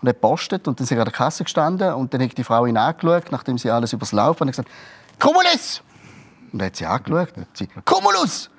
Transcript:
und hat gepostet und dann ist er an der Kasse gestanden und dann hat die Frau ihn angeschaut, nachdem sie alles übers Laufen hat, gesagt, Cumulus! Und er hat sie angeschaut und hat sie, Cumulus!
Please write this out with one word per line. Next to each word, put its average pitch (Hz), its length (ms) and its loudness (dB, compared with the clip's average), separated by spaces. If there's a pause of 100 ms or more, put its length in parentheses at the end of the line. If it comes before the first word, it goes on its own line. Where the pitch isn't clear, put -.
und - 80 -2
hat 123 80 4
gepostet 165 520 0
und 135 100 -2
dann 131 60 -6
ist 123 60 -4
er 127 80 0
an 113 60 4
der - 80 -4
Kasse 143 320 -2
gestanden 185 500 0
und 127 200 -4
dann 127 80 0
hat 123 140 -2
die 127 80 -4
Frau 120 220 2
ihn 117 100 2
angeschaut, 165 540 2
nachdem 131 280 -4
sie 120 120 -4
alles 117 220 0
übers - 200 -8
Laufen 135 360 2
hat, 131 40 -4
gesagt, - 180 -8 (480)
Cumulus! 339 640 2 (720)
Und 104 80 -8
er 98 60 -2
hat 95 100 -6
sie - 100 -10
angeschaut 165 500 -2
und 92 60 -14
hat - 140 -18
sie, 98 120 -8 (160)
Cumulus! 381 760 2